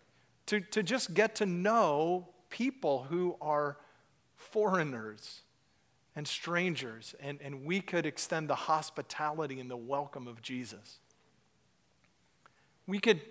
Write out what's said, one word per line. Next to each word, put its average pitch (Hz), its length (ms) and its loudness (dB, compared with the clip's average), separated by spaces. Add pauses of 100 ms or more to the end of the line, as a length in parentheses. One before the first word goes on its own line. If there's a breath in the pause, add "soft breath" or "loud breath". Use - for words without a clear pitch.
(480 soft breath)
to, 214 120 4
to 202 240 0
just 190 300 0
get 214 220 4
to 214 100 0
know 180 840 4 (220)
people 151 600 0
who 175 320 0
are 147 360 0 (580 soft breath)
foreigners 151 1040 0 (760)
and 147 120 -6
strangers, 139 960 -2
and, 143 200 -8
and 139 220 -10
we 175 160 0
could 175 260 0
extend 156 440 -2
the 139 60 2
hospitality 151 1040 -2
and 127 120 -10
the 123 60 -6
welcome 135 500 -4
of 113 140 -14
Jesus. 110 560 -10 (1900 soft breath)
We 196 120 -2
could 196 320 6